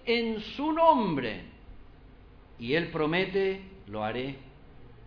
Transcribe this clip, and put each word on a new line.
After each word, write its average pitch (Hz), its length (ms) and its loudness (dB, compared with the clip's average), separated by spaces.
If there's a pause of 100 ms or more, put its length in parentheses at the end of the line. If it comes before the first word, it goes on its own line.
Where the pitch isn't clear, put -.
en 226 340 2
su 294 320 -2
nombre. 196 680 4 (1160)
Y 120 160 -2
Él 170 140 4
promete, 190 720 0 (280)
"Lo 107 160 -4
haré", 127 320 -4 (680)